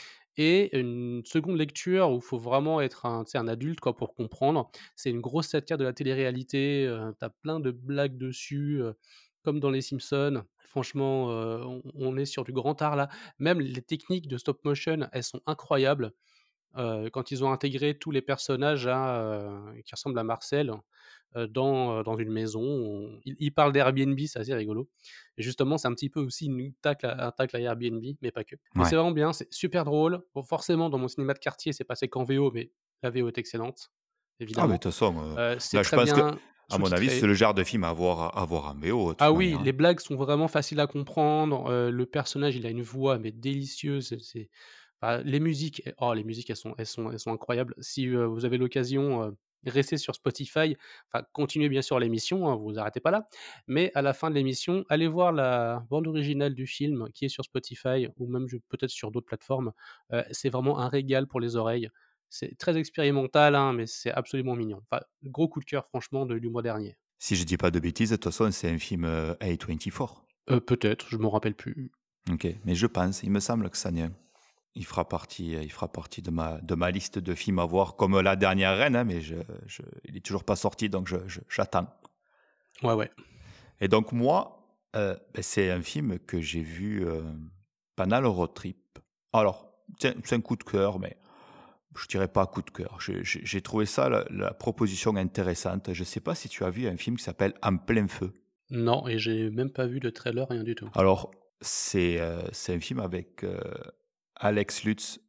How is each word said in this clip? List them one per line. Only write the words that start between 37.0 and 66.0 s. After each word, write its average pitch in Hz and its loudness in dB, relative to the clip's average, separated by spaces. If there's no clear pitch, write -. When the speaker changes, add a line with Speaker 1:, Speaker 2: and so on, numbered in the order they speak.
Speaker 1:
sous-titré. 127 4
Speaker 2:
c'est 110 6
le 101 8
genre 104 6
de 95 4
film 92 0
à 85 0
voir, 85 0
à 98 0
voir 78 -2
en 71 -10
V 80 -2
O, 113 2
de - 2
toute 78 0
Speaker 1:
Ah 151 8
oui, 175 4
Speaker 2:
manière, 147 0
hein. 143 -2
Speaker 1:
les 135 2
blagues 160 4
sont - -6
vraiment 147 2
faciles 147 -2
à 143 4
comprendre. 151 2
Euh, 123 2
le 123 0
personnage, 139 -2
il 120 -6
a 117 -4
une 120 -4
voix, 127 0
mais 110 -6
délicieuse. 139 -4
C'est, 113 -6
c'est, - -14
enfin, 120 0
les 143 2
musiques, 156 0
oh, 120 2
les 107 -2
musiques, 113 -8
elles 110 -4
sont, - -12
elles 113 -6
sont, 110 -8
elles 110 -8
sont 113 -6
incroyables. 120 -4
Si, 131 -4
euh, 120 2
vous 113 -2
avez 123 0
l'occasion, 127 0
euh, 107 -4
restez 131 2
sur 147 -4
Spotify, 147 0
enfin, 131 -4
continuez 147 0
bien 135 2
sûr 131 2
l'émission, 120 0
hein, 123 2
vous 107 -6
arrêtez 107 -4
pas 160 2
là. 214 0
Mais 170 2
à 143 4
la 139 4
fin 160 -2
de 151 0
l'émission, 139 0
allez 156 4
voir 175 4
la 120 2
bande 151 0
originale 143 0
du 127 -6
film 139 -2
qui - -6
est 135 0
sur - -8
Spotify 127 -2
ou 123 -6
même, 127 -4
je, 123 -8
peut-être - -4
sur - -8
d'autres 117 -4
plateformes. 131 -4
Euh, 117 0
c'est - -2
vraiment 131 2
un 123 0
régal 135 2
pour 131 -4
les 117 -2
oreilles. 113 0
C'est - -10
très 165 2
expérimental, 147 4
hein, 139 4
mais 117 -2
c'est - -4
absolument 131 -2
mignon. 110 -4
Enfin, 123 0
gros 139 0
coup 156 -6
de - -16
cœur, 139 -4
franchement, 135 -4